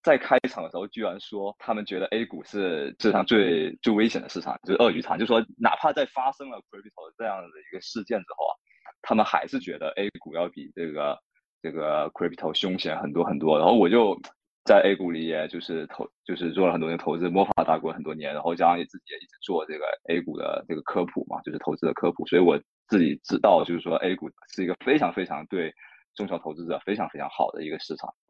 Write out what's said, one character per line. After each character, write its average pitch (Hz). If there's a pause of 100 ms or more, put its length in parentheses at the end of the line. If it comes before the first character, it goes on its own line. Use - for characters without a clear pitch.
在 147
开 -
场 123
的 82
时 -
候 92
居 -
然 101
说 101
他 -
们 104
觉 95
得 95
A 113
股 -
是 87 (120)
世 110
界 101
上 104
最， 90
最 -
危 107
险 -
的 -
市 -
场， 73 (100)
就 185
是 -
鳄 117
鱼 85
场。 -
就 104
说 113 (140)
哪 117
怕 151
在 147
发 131
生 139
了 113
crypto 98
这 117
样 98
的 87
一 78
个 90
事 107
件 113
之 87 (100)
后 76
啊， - (480)
他 -
们 110
还 -
是 -
觉 87
得 76
A 101 (100)
股 76
要 85
比 -
这 82
个， 73 (440)
这 80
个 76
crypto 85
凶 92
险 80
很 73
多 82
很 73
多。 78
然 78
后 104
我 98
就 107 (460)
在 101
A 98
股 90
里 80
也 80
就 85
是 80
投， - (160)
就 90
是 82
做 92
了 85
很 85
多 80
年 82
投 78
资， 87
摸 95
爬 92
打 80
滚 80
很 -
多 76
年， 76
然 76
后 85
加 85
上 85
自 -
己 -
也 69
一 -
直 -
做 82
这 76
个 76 (240)
A 85
股 -
的 -
这 82
个 76
科 -
普 -
嘛， -
就 -
是 -
投 -
资 -
的 71
科 -
普， -
所 -
以 90
我 78 (260)
自 107
己 73
知 -
道， 92
就 87
是 85
说 80
A 92
股 82 (240)
是 98
一 90
个 87 (100)
非 143
常 90
非 95
常 78
对 85 (420)
中 101
小 90
投 78
资 82
者 76
非 98
常 156
非 -
常 69
好 -
的 78
一 78
个 78
市 -
场。 - (180)